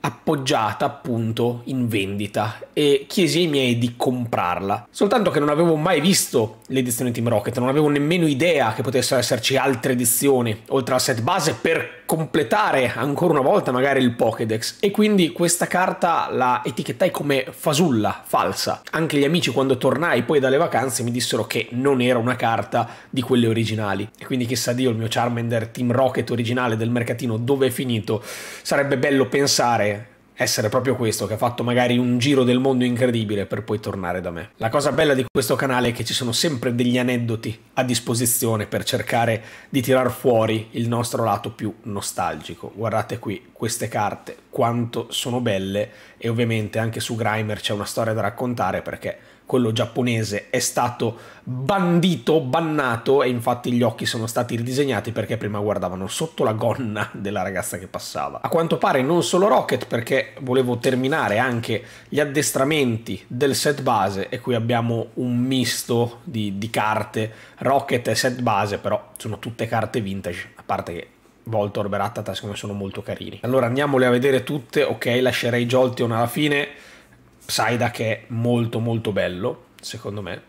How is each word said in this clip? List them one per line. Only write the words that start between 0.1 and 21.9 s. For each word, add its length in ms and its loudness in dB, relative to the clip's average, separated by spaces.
appunto 800 -2
in 240 -2
vendita 720 -2
e 340 4
chiesi 300 2
ai 80 4
miei 320 2
di 180 0
comprarla. 920 -2
Soltanto 400 2
che 80 2
non 100 2
avevo 280 4
mai 260 2
visto 640 2
l'edizione 440 0
Team 200 0
Rocket, 280 0
non 120 2
avevo 180 4
nemmeno 380 2
idea 480 2
che 80 -6
potessero 360 0
esserci 380 0
altre 360 0
edizioni 760 2
oltre 240 0
al 80 2
set 220 0
base 360 0
per 460 -2
completare 920 2
ancora 380 2
una 80 4
volta 320 2
magari 300 2
il 100 4
Pokédex, 680 -2
e 100 4
quindi 420 4
questa 340 0
carta 640 0
la 320 2
etichettai 480 -2
come 380 0
fasulla, 760 2
falsa. 640 0
Anche 260 0
gli 80 4
amici, 280 2
quando 260 2
tornai 440 2
poi 160 2
dalle 200 4
vacanze, 440 0
mi 80 0
dissero 360 0
che 240 -4
non 320 2